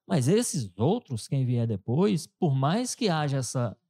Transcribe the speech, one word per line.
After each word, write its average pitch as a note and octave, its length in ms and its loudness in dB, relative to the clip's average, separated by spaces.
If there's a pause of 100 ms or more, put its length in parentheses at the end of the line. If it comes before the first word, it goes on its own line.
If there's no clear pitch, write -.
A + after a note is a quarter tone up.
Mas C#3 220 2
esses F#3 500 0
outros, C#3+ 480 -2
quem C3+ 180 -2
vier A#2+ 220 2
depois, D3 600 0
por D3 280 -2
mais E3 400 0
que A3 140 -2
haja D3+ 300 0
essa A#2+ 380 -4 (140)